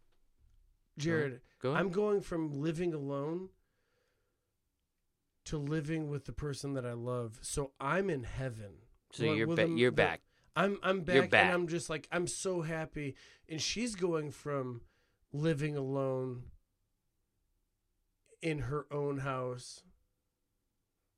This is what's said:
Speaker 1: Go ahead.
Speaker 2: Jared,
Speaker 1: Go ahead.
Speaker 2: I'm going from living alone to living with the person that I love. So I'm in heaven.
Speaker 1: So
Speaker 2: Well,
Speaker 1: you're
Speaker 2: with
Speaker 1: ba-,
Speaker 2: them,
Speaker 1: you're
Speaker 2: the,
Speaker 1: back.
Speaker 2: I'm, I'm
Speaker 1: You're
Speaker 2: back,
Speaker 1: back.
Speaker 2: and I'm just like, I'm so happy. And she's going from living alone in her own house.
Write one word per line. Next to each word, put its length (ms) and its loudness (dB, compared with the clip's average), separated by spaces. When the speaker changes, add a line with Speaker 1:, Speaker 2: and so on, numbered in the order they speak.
Speaker 1:
Go 120 -2
ahead. 100 2
Speaker 2:
Jared, 200 -4
Speaker 1:
Go 100 -2
ahead. 100 2
Speaker 2:
I'm 100 0
going 300 2
from 400 -4
living 340 -2
alone 540 -4
to 120 -4
living 520 -2
with 140 -6
the 80 -10
person 420 -6
that 100 -2
I 80 -4
love. 500 -4
So 380 -4
I'm 300 2
in 140 -2
heaven. 480 -6
Speaker 1:
So 140 2
Speaker 2:
Well, 100 4
Speaker 1:
you're 100 4
Speaker 2:
with 100 2
Speaker 1:
ba-, 60 6
Speaker 2:
them, 140 4
Speaker 1:
you're 140 8
Speaker 2:
the, 60 0
Speaker 1:
back. 240 6
Speaker 2:
I'm, 260 2
I'm 240 2
Speaker 1:
You're 160 8
Speaker 2:
back, 80 -2
Speaker 1:
back. 160 10
Speaker 2:
and 80 4
I'm 140 2
just 220 -4
like, 200 -4
I'm 160 0
so 360 -2
happy. 520 -4
And 120 -6
she's 340 -2
going 380 0
from 480 -4
living 440 0
alone 680 -2
in 180 0
her 300 -4
own 280 -2
house. 640 -6